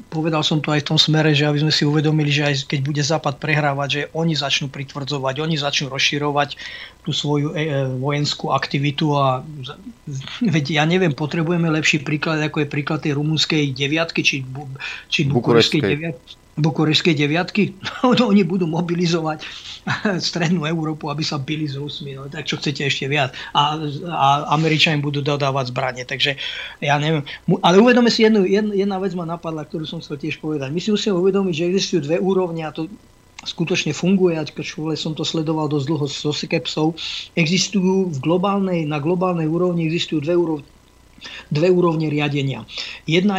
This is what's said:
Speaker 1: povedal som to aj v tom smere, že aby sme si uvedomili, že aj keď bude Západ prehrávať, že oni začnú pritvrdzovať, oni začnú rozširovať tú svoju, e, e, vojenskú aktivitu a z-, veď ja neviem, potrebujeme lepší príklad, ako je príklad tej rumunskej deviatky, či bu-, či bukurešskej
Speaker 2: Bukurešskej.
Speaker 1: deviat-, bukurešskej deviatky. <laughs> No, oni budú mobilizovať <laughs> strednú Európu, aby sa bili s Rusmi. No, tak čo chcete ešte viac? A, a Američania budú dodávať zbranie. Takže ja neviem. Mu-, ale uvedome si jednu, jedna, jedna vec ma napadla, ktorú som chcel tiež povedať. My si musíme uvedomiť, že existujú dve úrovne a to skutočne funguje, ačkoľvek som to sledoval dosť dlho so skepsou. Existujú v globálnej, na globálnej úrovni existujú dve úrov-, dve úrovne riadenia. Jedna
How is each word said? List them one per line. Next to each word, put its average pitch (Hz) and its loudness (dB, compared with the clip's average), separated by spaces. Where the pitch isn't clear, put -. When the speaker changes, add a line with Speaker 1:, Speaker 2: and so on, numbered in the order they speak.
Speaker 1:
povedal 160 -2
som 156 2
to 151 0
aj 151 2
v - -4
tom 156 2
smere, 156 4
že 143 4
aby 147 2
sme 156 2
si 151 0
uvedomili, 151 2
že 147 2
aj 139 -2
keď 147 -2
bude 147 -2
Západ 151 -2
prehrávať, 143 0
že 143 -4
oni 165 0
začnú 139 -2
pritvrdzovať, 135 -6
oni 160 0
začnú 143 -4
rozširovať 143 0
tú 151 -2
svoju, 147 0
e, 160 -2
e, 139 0
vojenskú 143 -2
aktivitu 147 0
a 139 2
z-, 151 -14
veď 151 2
ja 151 4
neviem, 175 4
potrebujeme 165 0
lepší 156 2
príklad, 151 -2
ako 151 0
je 143 -6
príklad 147 -4
tej 147 0
rumunskej 151 2
deviatky, 147 -2
či 165 2
bu-, 131 -10
či 143 2
bukurešskej 120 4
Speaker 2:
Bukurešskej. 101 2
Speaker 1:
deviat-, 160 -6
bukurešskej 156 2
deviatky. 160 0
<laughs> - -12
No, 247 4
oni 196 6
budú 180 0
mobilizovať 165 0
<laughs> 175 -2
strednú 170 0
Európu, 156 -2
aby 147 -4
sa 151 -4
bili 151 -4
s 135 -6
Rusmi. 143 -10
No, 135 -12
tak 151 -10
čo 147 -4
chcete 147 -4
ešte 135 -2
viac? 139 0
A, 147 0
a 156 2
Američania 156 2
budú 143 -2
dodávať 135 0
zbranie. 127 -4
Takže 139 -2
ja 143 2
neviem. 151 0
Mu-, 170 4
ale 185 8
uvedome 240 6
si 226 2
jednu, 220 6
jedna, 208 2
jedna 196 0
vec 185 -4
ma 170 -6
napadla, 160 -6
ktorú 156 -8
som 170 -8
chcel 147 -10
tiež 151 -6
povedať. 147 -4
My 165 -2
si 214 0
musíme 208 2
uvedomiť, 190 2
že 175 0
existujú 185 2
dve 160 2
úrovne 180 2
a - -12
to 160 -6
skutočne 165 -2
funguje, 180 4
ačkoľvek 156 -6
som 156 -6
to 160 -6
sledoval 156 -2
dosť 143 0
dlho 147 0
so 147 -4
skepsou. 160 -2
Existujú 185 2
v 143 -4
globálnej, 185 0
na 151 -2
globálnej 175 0
úrovni 170 0
existujú 156 -2
dve 175 2
úrov-, 160 0
dve 156 2
úrovne 165 4
riadenia. 139 -2
Jedna 185 4